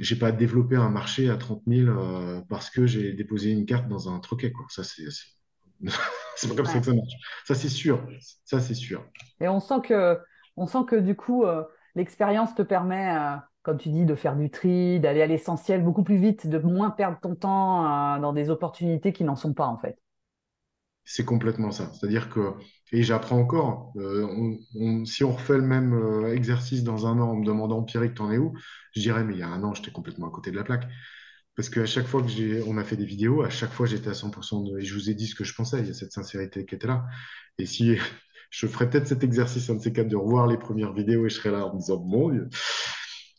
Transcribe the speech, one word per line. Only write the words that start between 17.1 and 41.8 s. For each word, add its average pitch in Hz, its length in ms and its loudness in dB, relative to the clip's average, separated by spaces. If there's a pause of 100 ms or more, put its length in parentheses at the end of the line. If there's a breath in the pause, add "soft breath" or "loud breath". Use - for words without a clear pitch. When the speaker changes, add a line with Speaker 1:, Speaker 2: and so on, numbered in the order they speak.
Speaker 2:
ton 180 140 -4
temps, 170 840 2
euh, 143 40 -2
dans 147 120 0
des 147 160 0
opportunités 165 640 0
qui - 120 -2
n'en 139 120 0
sont 151 160 -4
pas, 143 140 0
en 117 100 -2
fait. - 220 -8 (1080)
Speaker 1:
C'est - 200 -4
complètement 110 480 0
ça. 90 200 -8
C'est-à-dire 107 380 -2
que, 101 220 -2 (400 loud breath)
et 117 100 4
j'apprends 113 360 2
encore, 123 580 2
euh, 196 340 -2
on, 110 280 -2 (180)
on, 113 280 0
si 117 200 0
on 131 80 2
refait 135 240 2
le 135 60 4
même, 131 320 4
euh, 110 400 2
exercice 123 500 0
dans 110 220 0
un 117 120 2
an 120 120 2
en 110 60 0
me 107 80 0
demandant, 107 380 0
Pierrick, 117 320 -2
t'en 104 160 -4
es 110 80 2
où ? 160 160 0 (400 loud breath)
Je 110 60 -2
dirais, 113 240 2
mais 107 100 -2
il 90 60 -6
y - 20 -6
a 85 60 -6
un 92 160 -4
an, 104 100 -2
j'étais - 160 -12
complètement 85 380 -10
à - 20 -8
côté 90 220 -10
de 98 40 -6
la 101 60 -4
plaque. 123 240 -2 (720 loud breath)
Parce 120 120 -4
qu'à 113 180 0
chaque 123 200 0
fois 135 160 2
que 120 60 0
j'ai, 110 360 0
on 110 140 -2
a 104 60 -2
fait 107 120 -4
des 101 100 0
vidéos, 110 360 2
à 117 80 0
chaque - 220 -4
fois, 120 140 2
j'étais 107 240 -2
à 95 40 -2
cent 104 160 -6
pour 104 140 -14
cent 104 180 -4
de, 98 160 -6
et 98 60 -6
je 98 100 -8
vous 101 160 -2
ai 104 40 2
dit 107 120 -4
ce - 80 -8
que 104 100 -6
je - 100 -8
pensais, 123 260 -2
il 104 80 -2
y - 20 -6
a 95 40 -8
cette - 180 -12
sincérité 98 520 -8
qui 95 120 -10
était 110 100 -6
là. 123 180 0 (540 loud breath)
Et 92 80 -2
si, 117 300 4
<laughs> - 540 -10
je - 180 -4
ferais 120 200 0
peut-être 147 200 2
cet 131 160 0
exercice, 123 460 2
un 113 60 2
de 107 40 -6
ces 110 120 -2
quatre, 113 160 0
de 104 80 0
revoir 117 300 4
les 117 120 4
premières 107 340 -4
vidéos 113 340 2
et 107 40 2
je 104 60 -6
serais - 140 -2
là 101 160 0
en 90 80 -6
me 95 60 -6